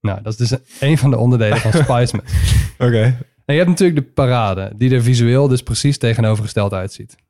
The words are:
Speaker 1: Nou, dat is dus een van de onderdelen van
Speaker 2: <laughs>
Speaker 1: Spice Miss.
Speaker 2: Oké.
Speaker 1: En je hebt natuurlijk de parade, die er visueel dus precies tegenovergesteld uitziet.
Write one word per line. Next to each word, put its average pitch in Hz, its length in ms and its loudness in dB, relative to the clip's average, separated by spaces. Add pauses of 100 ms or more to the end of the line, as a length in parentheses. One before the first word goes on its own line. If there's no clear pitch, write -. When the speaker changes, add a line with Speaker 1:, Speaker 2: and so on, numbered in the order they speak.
Speaker 1:
Nou, 101 220 -6
dat 107 180 -10
is 120 80 0
dus 131 100 -2 (220)
een 143 180 2
van 139 120 2
de 123 60 0
onderdelen 113 420 2
van 110 200 -2
Speaker 2:
<laughs> 156 40 2
Speaker 1:
Spice 123 400 0
Miss. - 320 0 (240)
Speaker 2:
Oké. 120 240 2 (420)
Speaker 1:
En 139 100 -2
je 156 60 2
hebt 180 100 2
natuurlijk 175 360 2
de - 60 -20
parade, 107 640 0
die 127 180 2
er 123 80 2
visueel 123 460 2
dus 127 140 0
precies 139 360 -2
tegenovergesteld 107 760 -2
uitziet. 98 440 -10 (140)